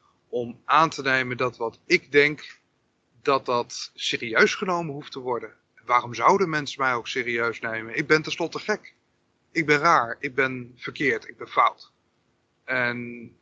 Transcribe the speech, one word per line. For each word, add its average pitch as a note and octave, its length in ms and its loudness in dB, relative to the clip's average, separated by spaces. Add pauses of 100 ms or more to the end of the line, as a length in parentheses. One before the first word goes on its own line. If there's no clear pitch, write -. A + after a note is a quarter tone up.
(300)
om A#2+ 360 -6
aan D3+ 240 4
te - 120 -8
nemen C3 360 -2
dat B2 200 -2
wat A2+ 280 -6
ik F3 260 0
denk, C#3+ 480 2 (600)
dat C#3 240 0
dat A#2+ 480 -2
serieus B2+ 600 0
genomen F3 380 -4
hoeft C#3+ 180 -14
te C#3 80 -12
worden. A#2 360 -6 (300)
Waarom A#2+ 280 0
zouden E3 360 4
mensen D3 320 -4
mij C3 120 2
ook A#2 140 -4
serieus A#2 520 -2
nemen? A2+ 380 -6
Ik D3 100 -4
ben D#3 140 4
tenslotte D#3 380 -6
gek. - 360 -6 (560)
Ik D#3+ 140 -2
ben D3 140 4
raar. C#3+ 400 4
Ik B2+ 160 -8
ben B2+ 400 -2
verkeerd. B2+ 520 -4
Ik - 100 -20
ben A#2 100 -12
fout." - 460 2 (720)
En A#2+ 680 -4 (100)